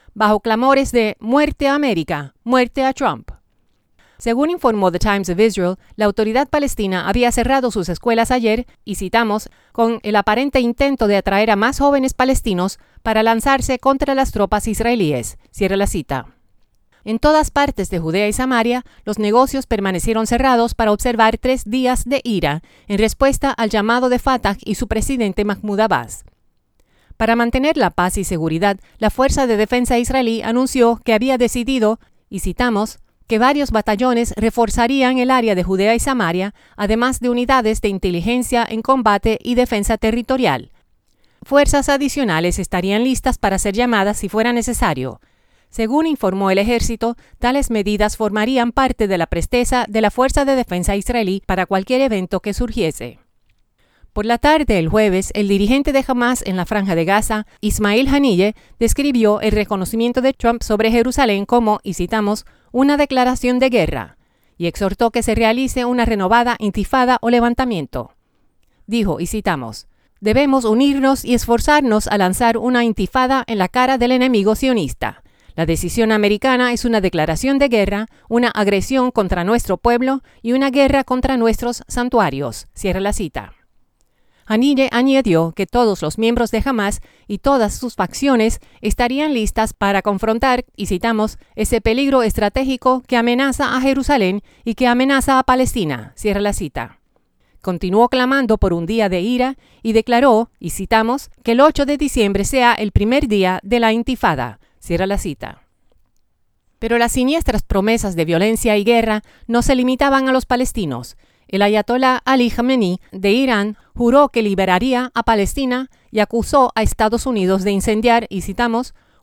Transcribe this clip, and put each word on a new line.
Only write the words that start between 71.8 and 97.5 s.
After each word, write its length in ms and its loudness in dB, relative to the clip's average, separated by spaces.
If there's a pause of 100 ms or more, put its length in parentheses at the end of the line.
a 100 -2
lanzar 400 2
una 260 0
intifada 640 0
en 120 -4
la 100 0
cara 280 0
del 140 2
enemigo 440 2
sionista. 680 -4 (320)
La 100 -2
decisión 460 0
americana 600 2
es 100 -4
una 160 2
declaración 600 0
de 100 2
guerra, 380 0 (200)
una 220 0
agresión 640 0
contra 340 -2
nuestro 320 0
pueblo 440 0 (200)
y 100 -4
una 180 0
guerra 360 2
contra 320 -2
nuestros 500 -2
santuarios". 840 -2
Cierra 260 -4
la 140 -2
cita. 400 -8 (920)
Haniyeh 440 2
añadió 640 2
que 120 -4
todos 360 0
los 160 -6
miembros 340 0
de 140 -2
Hamas 340 -2 (260)
y 120 -8
todas 360 0
sus 220 -10
facciones 640 0 (220)
estarían 520 -2
listas 380 -2
para 300 0
confrontar, 640 0 (100)
y 120 -8
citamos, 500 -2 (180)
"ese 240 -2
peligro 420 2
estratégico 880 0
que 80 -2
amenaza 640 0
a 20 0
Jerusalén 600 0 (240)
y 80 -4
que 140 0
amenaza 520 2
a 40 0
Palestina". 720 0
Cierra 260 -2
la 100 0
cita. 480 -8 (640)